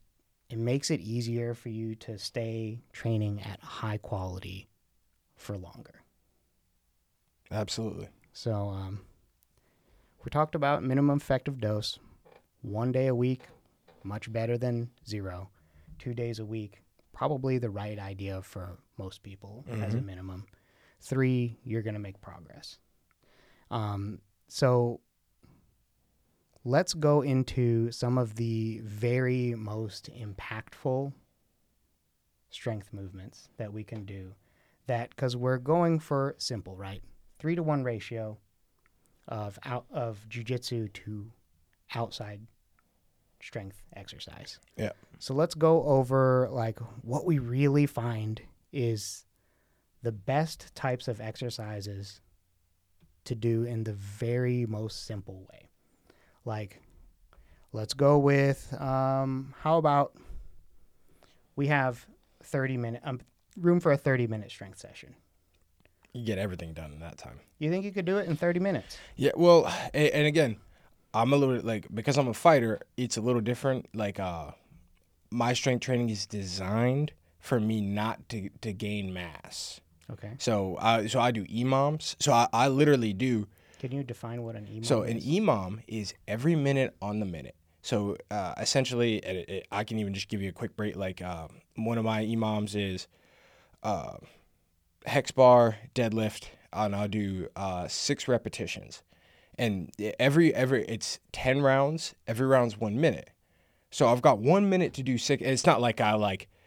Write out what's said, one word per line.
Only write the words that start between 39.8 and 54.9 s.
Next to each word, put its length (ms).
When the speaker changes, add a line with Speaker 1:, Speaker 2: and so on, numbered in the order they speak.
Speaker 1:
of 380
jiu-jitsu 600
to 420
outside 520
strength 420
exercise. 640
Speaker 2:
Yeah. 160
Speaker 1:
So 160
let's 200
go 300
over, 640
like, 280
what 240
we 120
really 480
find 540
is 540
the 100
best 640
types 340
of 120
exercises 1000
to 100
do 300
in 200
the 80
very 760
most 400